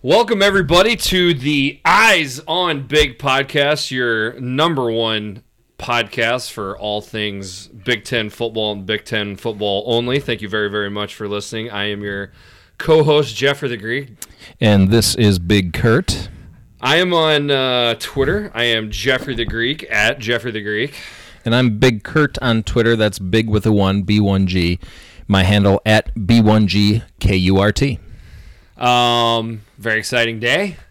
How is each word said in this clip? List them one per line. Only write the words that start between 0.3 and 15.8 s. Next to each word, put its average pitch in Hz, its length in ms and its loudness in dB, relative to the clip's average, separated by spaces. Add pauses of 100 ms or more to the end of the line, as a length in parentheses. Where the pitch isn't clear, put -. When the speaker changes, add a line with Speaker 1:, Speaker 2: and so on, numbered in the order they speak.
Speaker 1:
everybody, 196 540 2
to 180 380 0
the 143 500 -2
Eyes 170 640 2
on 160 400 -2
Big 151 300 2
podcast, 143 760 0
your 120 480 -2
number 135 520 0
one 110 520 -4 (360)
podcast 120 720 -2
for 98 260 -8
all 104 240 -4
things 98 680 -10
Big 110 360 -6
Ten 110 260 -4
football 110 440 -4
and 98 120 -10
Big 104 200 -4
Ten 101 300 -4
football 104 520 -4
only. 123 320 0
Thank 117 220 -6
you 104 80 -10
very, 104 200 -2
very 101 200 -4
much 101 260 -8
for 107 120 -10
listening. 110 440 -8
I 101 140 -6
am 104 180 -6
your 101 280 -8 (460)
co-host, 151 580 2
Jeffrey 139 340 -2
the 120 80 -8
Greek. 117 320 -8 (520)
Speaker 2:
And 98 300 6
this 113 240 2
is 101 240 4
Big 90 340 0
Kurt. - 560 0 (500)